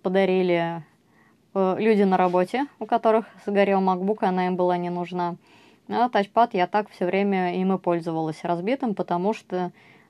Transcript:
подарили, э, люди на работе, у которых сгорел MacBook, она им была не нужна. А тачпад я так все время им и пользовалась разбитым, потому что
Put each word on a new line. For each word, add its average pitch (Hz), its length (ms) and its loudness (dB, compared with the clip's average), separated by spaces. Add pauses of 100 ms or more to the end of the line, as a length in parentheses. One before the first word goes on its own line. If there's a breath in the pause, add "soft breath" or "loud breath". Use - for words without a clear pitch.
подарили, 185 800 0 (720 soft breath)
э, 185 240 0
люди 214 240 4
на 190 160 4
работе, 185 480 0 (120)
у 220 60 -10
которых 226 400 2 (220)
сгорел 196 340 2
MacBook, 190 400 0
она 185 280 0
им 185 80 -2
была 180 200 2
не 175 140 -4
нужна. 175 460 -6 (520 soft breath)
А 233 220 0
тачпад 226 420 0
я 180 140 2
так 208 240 -2
все - 160 -6
время 185 520 0
им 190 140 0
и 185 60 0
пользовалась 165 640 -4
разбитым, 196 500 -2
потому 180 380 -2
что 180 400 -8 (380 soft breath)